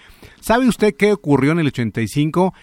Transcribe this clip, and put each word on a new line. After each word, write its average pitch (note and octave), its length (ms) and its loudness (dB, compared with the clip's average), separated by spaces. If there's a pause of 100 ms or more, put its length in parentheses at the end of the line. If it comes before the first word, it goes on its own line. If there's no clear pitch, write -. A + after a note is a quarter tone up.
(380)
¿Sabe B3 300 0
usted G#3 280 0
qué G#3 160 2
ocurrió C#3+ 380 2
en E3+ 80 0
el D#3 80 0
ochenta A#2 360 -4
y A2 40 -2
cinco? D#3+ 560 -2